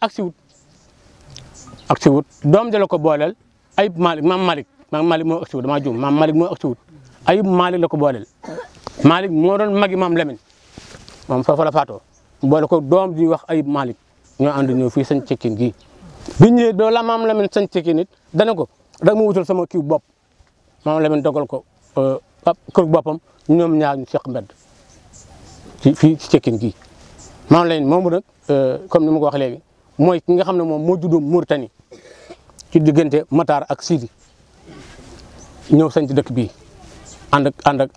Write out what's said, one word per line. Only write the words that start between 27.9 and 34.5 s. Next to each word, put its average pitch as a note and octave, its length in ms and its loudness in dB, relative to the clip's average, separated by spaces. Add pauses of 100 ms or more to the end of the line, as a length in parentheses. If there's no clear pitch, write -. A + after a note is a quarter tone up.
nag, F3+ 140 -2 (260)
euh, C3+ 300 0 (100)
comme D#3+ 160 4
ni D#3 60 2
ma D#3 80 2
ko D3+ 60 0
waxee C#3+ 140 -2
léegi, C3 220 -6 (360)
mooy E3+ 240 2
ki F3 120 0
nga F3+ 100 2
xam F#3 140 -2
ne F3 60 0
moom D#3 220 -4
moo F3+ 140 0
juddoo E3 220 0
Mauritanie D3 480 -2 (1040)
ci E3+ 100 4
diggante D3+ 500 2
Matar D3 380 0
ak C#3 120 -8
Sidi. B2+ 280 -4 (1600)